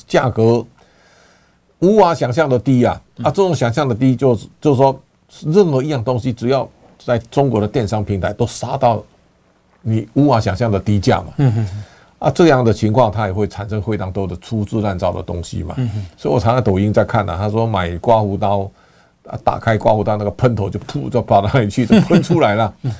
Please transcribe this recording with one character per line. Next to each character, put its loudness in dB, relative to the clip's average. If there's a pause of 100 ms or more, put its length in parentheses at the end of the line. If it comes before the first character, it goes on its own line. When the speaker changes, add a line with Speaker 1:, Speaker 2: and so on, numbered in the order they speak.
Speaker 1:
价 0
格 2 (1120)
无 4
法 6
想 -2
象 0
的 2
低 4
啊！ 0 (160)
Speaker 2:
嗯。 -8
Speaker 1:
啊， 2
这 -4
种 2
想 0
象 -2
的 -2
低， 2
就 2
是， -14 (140)
就 2
是 4
说， 2 (460)
任 4
何 0
一 -4
样 -4
东 -2
西， -2
只 -4
要 0 (340)
在 -2 (120)
中 2
国 0
的 2
电 -2
商 -4
平 -4
台 -4
都 0
杀 -8
到 0 (760)
你 -2
无 4
法 4
想 -2
象 -2
的 0
低 0
价 2
嘛。 -14 (100)
Speaker 2:
嗯， 2
嗯， -2
嗯。 -12 (340)
Speaker 1:
啊， -2
这 4
样 4
的 4
情 0
况， 2
它 -4
也 -4
会 -2
产 -12
生 -6
非 -4
常 -8
多 -4
的 -8
粗 -6
制 -4
滥 -4
造 -2
的 -6
东 -8
西 -8
嘛。 -10
Speaker 2:
嗯， -2
嗯。 -6 (120)
Speaker 1:
所 -4
以 2
我 2
常 2
在 2
抖 0
音 0
在 2
看 -2
啊， -6
他 -4
说 -2
买 -4
刮 2
胡 -2
刀， -2 (560)
啊， -12
打 -2
开 0
刮 2
胡 0
刀 -2
那 -6
个 -2
喷 0
头 -4
就 -8
噗， -8
就 0
跑 2
到 -2
那 4
里 0
去， 0
就 6
喷 2
出 0
来 2
了。 -2
Speaker 2:
<laughs> -16
嗯。 -4